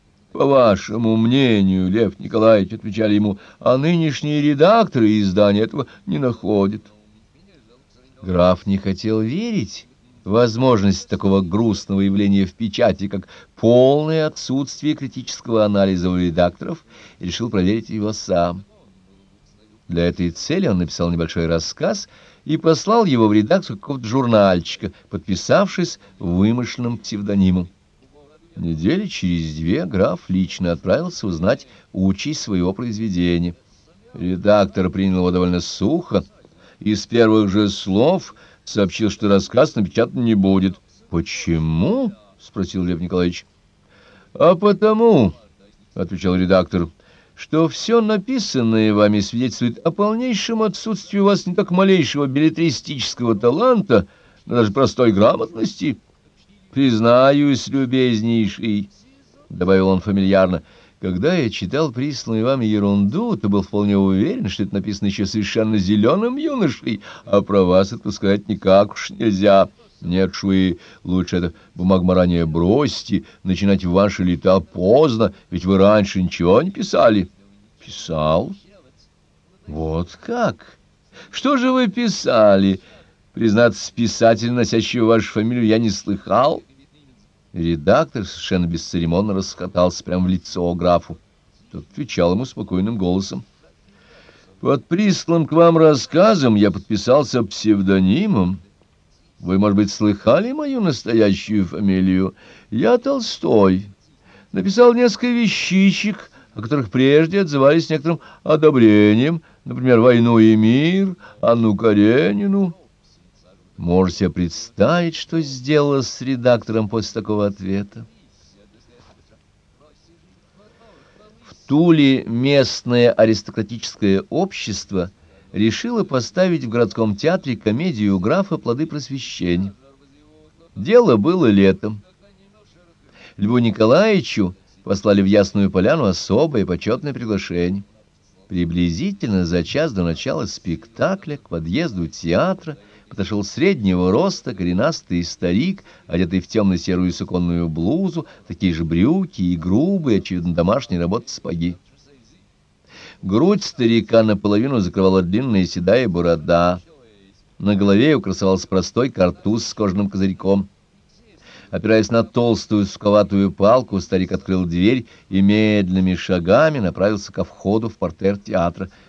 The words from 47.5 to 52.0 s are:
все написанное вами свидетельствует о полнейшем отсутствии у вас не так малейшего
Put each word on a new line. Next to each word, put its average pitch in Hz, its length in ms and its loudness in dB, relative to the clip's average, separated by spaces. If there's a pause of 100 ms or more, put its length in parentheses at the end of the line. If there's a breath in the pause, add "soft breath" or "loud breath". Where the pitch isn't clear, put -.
все 233 320 0
написанное 165 920 0
вами 104 260 4
свидетельствует 117 640 -4
о 170 40 2
полнейшем 220 720 -2
отсутствии 208 560 -6
у 196 80 4
вас 202 180 2
не 175 100 -6
так 196 160 -2
малейшего 175 540 2